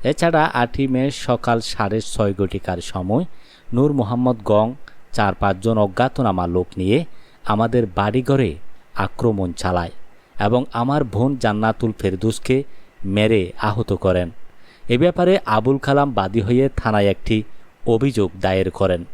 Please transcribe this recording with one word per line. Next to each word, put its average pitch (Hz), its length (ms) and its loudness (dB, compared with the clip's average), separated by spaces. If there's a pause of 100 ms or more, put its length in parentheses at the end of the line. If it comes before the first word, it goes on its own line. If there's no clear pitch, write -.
এছাড়া 156 500 2
আটই 123 340 0
মে 131 240 0
সকাল 117 480 0
সাড়ে 110 420 -2
ছয় 101 320 0
ঘটিকার 95 480 -2
সময় 101 440 -2 (480)
নূর 143 200 2
মোহাম্মদ 123 520 0
গং 110 280 4 (380)
চার 101 220 2
পাঁচজন 101 440 0
অজ্ঞাতনামা 101 720 0
লোক 90 200 0 (100)
নিয়ে 110 280 2 (400)
আমাদের 113 400 2 (100)
বাড়িঘরে 120 600 0 (400)
আক্রমণ 101 580 -2
চালায় 90 380 -2 (480)
এবং 120 340 2
আমার 139 300 0
বোন 123 340 0
জান্নাতুল 110 640 0
ফেরদৌসকে 113 640 0 (420)
মেরে 104 460 2 (100)
আহত 107 320 0
করেন। 90 380 0 (580)
এ 120 80 4
ব্যাপারে 175 480 4
আবুল 123 320 2
কালাম 143 340 2
বাদী 101 300 0
হয়ে 123 360 2
থানায় 104 280 2
একটি 104 380 0 (440)
অভিযোগ 113 440 2 (100)
দায়ের 95 300 2
করেন। 90 420 0